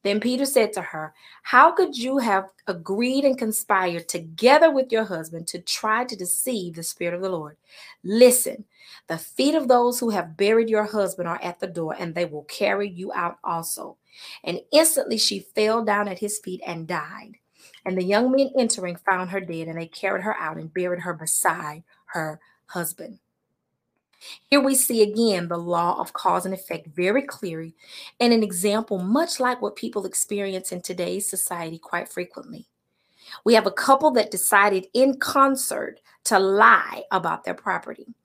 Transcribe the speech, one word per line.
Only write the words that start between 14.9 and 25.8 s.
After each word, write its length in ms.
she 220
fell 440
down 240
at 120
his 200
feet 260
and 220
died. 520
And 140
the 60
young 280
men 260
entering 380
found 360
her 100
dead, 260
and 100
they 100
carried 360
her 140
out 200
and 160
buried 280
her 120
beside 680
her 260
husband. 520
Here 120
we 120
see 300
again 460
the 80
law 420